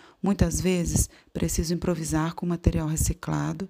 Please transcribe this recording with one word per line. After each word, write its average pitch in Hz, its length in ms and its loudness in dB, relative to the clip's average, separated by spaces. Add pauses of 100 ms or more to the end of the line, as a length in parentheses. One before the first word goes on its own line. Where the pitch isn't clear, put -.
(220)
Muitas 185 380 2
vezes, 175 480 2 (240)
preciso 165 400 -2
improvisar 160 600 0
com - 100 -8
material 170 420 0
reciclado 156 840 -2